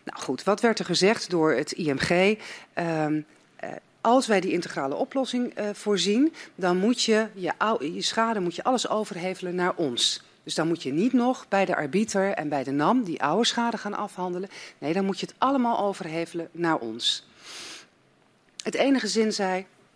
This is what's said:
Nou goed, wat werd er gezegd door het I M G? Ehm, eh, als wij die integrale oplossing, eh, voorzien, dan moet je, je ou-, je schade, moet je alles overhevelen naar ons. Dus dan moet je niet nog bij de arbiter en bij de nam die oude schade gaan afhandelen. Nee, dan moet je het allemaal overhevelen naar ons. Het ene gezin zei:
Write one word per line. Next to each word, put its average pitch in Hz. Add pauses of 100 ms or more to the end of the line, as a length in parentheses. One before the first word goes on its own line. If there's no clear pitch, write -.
Nou -
goed, -
wat 202
werd 226
er 185
gezegd 180
door 160
het 127
I 156
M 135
G? - (640)
Ehm, 156 (360)
eh, - (300)
als 240
wij 208
die 180
integrale 151
oplossing, 247
eh, 208
voorzien, 208 (200)
dan 180
moet 214
je, 220
je 180
ou-, 180
je 190
schade, 226
moet 175
je -
alles 254
overhevelen 185
naar 180
ons. - (220)
Dus 156
dan 165
moet 165
je 131
niet 196
nog 247
bij 196
de 180
arbiter 190
en 151
bij 143
de 135
nam 175
die 165
oude 185
schade 233
gaan 208
afhandelen. 185 (300)
Nee, 143
dan 196
moet 190
je 185
het -
allemaal 247
overhevelen 170
naar 165
ons. - (1400)
Het 220
ene 269
gezin 220
zei: 190 (300)